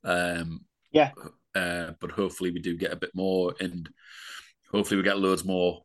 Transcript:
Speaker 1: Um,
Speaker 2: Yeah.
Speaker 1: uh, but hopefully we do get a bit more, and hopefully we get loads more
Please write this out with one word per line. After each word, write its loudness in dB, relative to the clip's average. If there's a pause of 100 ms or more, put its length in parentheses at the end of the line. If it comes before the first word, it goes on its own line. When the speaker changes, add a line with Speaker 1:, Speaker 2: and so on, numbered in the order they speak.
Speaker 1:
Um, -2 (280)
Speaker 2:
Yeah. 6 (440)
Speaker 1:
uh, -2
but -8
hopefully -2
we -6
do -4
get -2
a -6
bit -8
more, 2
and -6 (840)
hopefully 2
we 4
get 4
loads 2
more 2